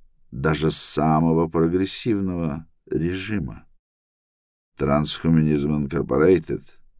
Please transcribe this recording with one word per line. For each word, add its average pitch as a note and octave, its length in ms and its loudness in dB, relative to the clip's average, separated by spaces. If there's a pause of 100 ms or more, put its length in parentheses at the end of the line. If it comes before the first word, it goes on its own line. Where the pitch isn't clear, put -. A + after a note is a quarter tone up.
(300)
даже D2+ 400 0
самого D#2+ 760 2
прогрессивного F2 1200 -2 (200)
режима. F2+ 800 -4 (1120)
Transhumanism D2+ 1080 0
Incorporated D#2 760 2 (380)